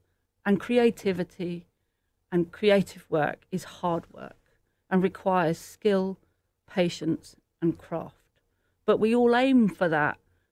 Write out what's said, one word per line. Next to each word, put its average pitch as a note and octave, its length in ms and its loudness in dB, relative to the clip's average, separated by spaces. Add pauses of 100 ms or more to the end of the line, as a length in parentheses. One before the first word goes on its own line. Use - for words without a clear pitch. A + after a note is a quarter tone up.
(460)
and G3+ 120 2
creativity F#3 1080 -2 (640)
and F3 200 0
creative G3+ 600 0
work - 400 -4
is F#3 140 -8
hard - 500 -6
work - 220 -18 (540)
and F#3+ 120 2
requires F3+ 560 0
skill, F#3+ 600 -2 (520)
patience, E3+ 640 -4 (280)
and D#3+ 160 0
craft. - 380 -12 (680)
But G#3 140 2
we A3 160 2
all A#3+ 200 4
aim B3+ 340 4
for F3 200 -2
that, D3+ 300 0 (340)